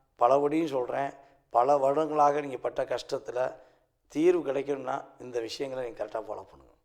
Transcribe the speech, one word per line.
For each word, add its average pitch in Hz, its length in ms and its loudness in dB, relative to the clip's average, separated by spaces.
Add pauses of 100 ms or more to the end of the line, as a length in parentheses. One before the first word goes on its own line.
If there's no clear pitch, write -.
(200)
பலபடியும் 143 480 4
சொல்றேன், 135 440 -4 (380)
பல 135 280 4
வருடங்களாக 147 640 2
நீங்க 135 160 -8
பட்ட 127 260 -4
கஷ்டத்துல 127 680 -6 (540)
தீர்வு 160 440 2
கிடைக்கணும்னா 135 520 -4 (160)
இந்த 123 200 -8
விஷயங்களை 127 460 -6
நீங்க 110 200 -8
கரெக்டா 107 180 -8
ஃபாலோ 101 280 -10
பண்ணுங்க. - 180 -20 (160)